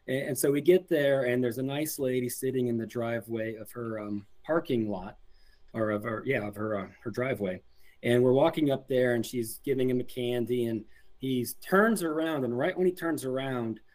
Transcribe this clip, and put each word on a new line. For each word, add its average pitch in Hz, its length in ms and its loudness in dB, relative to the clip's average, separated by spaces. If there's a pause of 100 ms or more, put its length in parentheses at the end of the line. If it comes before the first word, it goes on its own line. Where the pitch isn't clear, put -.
And, 139 200 -4
and 135 100 -4
so 147 120 2
we 143 120 2
get 180 260 6
there, 139 360 4
and 123 200 2
there's 117 140 -2
a 131 40 -4
nice 143 360 -4
lady 127 300 0
sitting 127 400 -2
in 117 100 0
the 113 80 -4
driveway 113 720 -4
of 107 160 -14
her, 113 280 -6
um, 104 260 -6 (180)
parking 139 440 0
lot, 95 300 -6 (560)
or 110 160 0
of 104 140 -2
her, 110 220 -4
yeah, 123 200 0
of 104 100 -10
her, 107 240 -2
uh, 95 80 -8 (140)
her 120 80 -8
driveway. 104 520 -2 (400)
And 123 200 4
we're 127 100 6
walking 151 380 4
up 135 180 -2
there, 127 260 4
and 113 100 0
she's 117 400 -6
giving 127 260 2
him 123 100 2
a 123 40 -4
candy, 123 600 -2
and 113 180 -4 (340)
he 127 280 -2 (160)
turns 202 400 4
around, 160 420 -2
and 120 140 -2
right 160 180 0
when 185 100 2
he 180 60 4
turns 160 320 -4
around, 127 560 -4 (140)